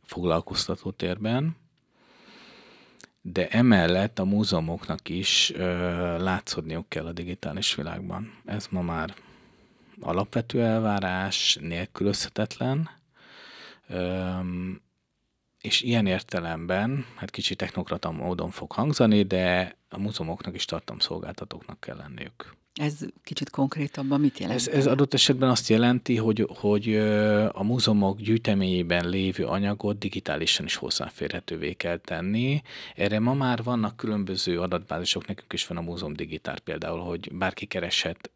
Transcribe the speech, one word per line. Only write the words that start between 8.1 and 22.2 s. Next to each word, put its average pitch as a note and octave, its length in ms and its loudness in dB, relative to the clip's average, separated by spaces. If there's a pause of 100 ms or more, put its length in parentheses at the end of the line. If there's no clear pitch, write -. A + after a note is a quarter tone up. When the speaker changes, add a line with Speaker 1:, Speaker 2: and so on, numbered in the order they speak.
Speaker 1:
Ez G2+ 240 -6
ma F#2 120 -2
már E2 320 -4 (880)
alapvető A2+ 600 0
elvárás, G2 1000 2
nélkülözhetetlen, G2+ 1300 -2 (960)
öm, F#2 960 -4 (800)
és - 200 0
ilyen A#2 240 2
értelemben, F#2 1000 -2 (100)
hát G2+ 160 -10
kicsit - 260 -4
technokrata F2+ 540 -4
módon E2 380 -4
fog - 220 -12
hangzani, A2 520 6
de F#2 540 2 (120)
a - 100 -10
múzeumoknak F2+ 560 -4
is - 100 -4
tartalomszolgáltatóknak - 1120 -8
kell - 180 -10
lenniük. - 580 -14 (180)